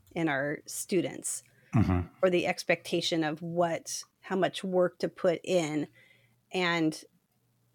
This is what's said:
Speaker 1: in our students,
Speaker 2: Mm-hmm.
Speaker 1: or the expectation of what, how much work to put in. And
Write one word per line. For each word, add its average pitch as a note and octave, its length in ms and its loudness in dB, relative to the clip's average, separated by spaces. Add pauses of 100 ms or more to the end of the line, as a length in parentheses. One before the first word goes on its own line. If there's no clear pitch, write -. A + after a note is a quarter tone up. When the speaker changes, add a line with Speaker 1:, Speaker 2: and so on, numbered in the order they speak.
(140)
Speaker 1:
in E3 140 0
our C#3+ 380 0
students, - 800 -4 (300)
Speaker 2:
Mm-hmm. F2+ 260 4 (220)
Speaker 1:
or F#3 80 4
the F3 160 2
expectation E3+ 760 0
of D#3 200 -2
what, E3+ 600 -2 (200)
how F#3+ 140 -4
much E3+ 280 0
work F3+ 360 2
to F3+ 100 0
put E3+ 340 0
in. D3+ 420 0 (640)
And E3+ 480 2 (760)